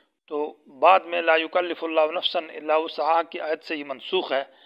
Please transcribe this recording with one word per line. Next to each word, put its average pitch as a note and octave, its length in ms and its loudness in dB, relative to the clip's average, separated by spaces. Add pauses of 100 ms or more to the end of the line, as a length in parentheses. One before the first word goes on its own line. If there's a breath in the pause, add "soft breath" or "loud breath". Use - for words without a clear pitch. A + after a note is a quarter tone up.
(280 soft breath)
تو D3+ 300 -6 (220)
بعد F3+ 200 8
میں E3+ 220 -4
لا E3 140 4
یکلف E3 480 -2
اللہ D#3+ 280 2
نفسا F3+ 280 -4
الا D#3+ 360 -2
وسعہا D#3+ 480 0
کی E3 160 -12
آیت D#3 240 -4
سے E3 120 -6
یہ D3 80 -6
منسوخ C#3+ 480 -4
ہے C3+ 120 0 (220 soft breath)